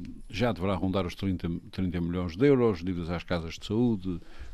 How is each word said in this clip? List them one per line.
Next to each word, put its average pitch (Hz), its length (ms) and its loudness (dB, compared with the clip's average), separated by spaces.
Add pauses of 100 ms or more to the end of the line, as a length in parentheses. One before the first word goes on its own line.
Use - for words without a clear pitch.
(280)
já 110 240 2
deverá 95 220 0
rondar 92 320 0
os 87 80 -6
trinta, 92 360 -2 (220)
trinta 90 260 -2
milhões 87 380 -2
de 127 100 4
euros, 117 380 4
dívidas 87 240 -2
às 85 160 -2
casas 82 300 -2
de - 100 -12
saúde, 101 560 2 (340)